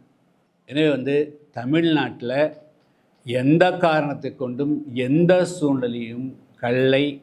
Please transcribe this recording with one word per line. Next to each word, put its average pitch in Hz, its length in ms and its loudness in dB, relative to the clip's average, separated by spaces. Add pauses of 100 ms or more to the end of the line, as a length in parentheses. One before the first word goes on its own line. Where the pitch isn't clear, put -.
(680)
எனவே 151 220 0
வந்து 139 240 -2 (360)
தமிழ்நாட்டுல 131 840 -2 (960)
எந்த 135 380 4 (120)
காரணத்தை 151 600 0
கொண்டும் 135 380 -4 (200)
எந்த 143 380 2 (120)
சூழ்நிலையும் 123 840 -4 (300)
கள்ளை 131 480 2 (180)